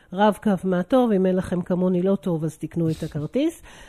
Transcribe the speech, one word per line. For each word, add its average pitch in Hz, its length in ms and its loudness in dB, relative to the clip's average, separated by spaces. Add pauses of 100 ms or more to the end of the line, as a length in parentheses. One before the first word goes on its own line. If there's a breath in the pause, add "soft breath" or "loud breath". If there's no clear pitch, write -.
(140 loud breath)
רב-קו, 208 380 2 (120)
מה 180 200 0
טוב, 247 280 2
אם 185 140 2
אין 185 100 2
לכם 185 260 -2
כמוני 185 400 0
לא 196 140 2
טוב, 170 280 -4
אז 156 140 -6
תקנו 165 320 -2
את 160 140 -6
הכרטיס, 160 580 -4 (280 loud breath)